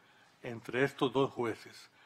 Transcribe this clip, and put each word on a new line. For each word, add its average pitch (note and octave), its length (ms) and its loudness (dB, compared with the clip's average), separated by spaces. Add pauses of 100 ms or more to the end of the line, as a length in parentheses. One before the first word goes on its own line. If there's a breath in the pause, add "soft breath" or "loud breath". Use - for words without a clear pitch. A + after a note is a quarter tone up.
(420 soft breath)
entre A#2 420 -2
estos C3+ 280 2
dos C3 180 4
jueces - 600 -6 (160 soft breath)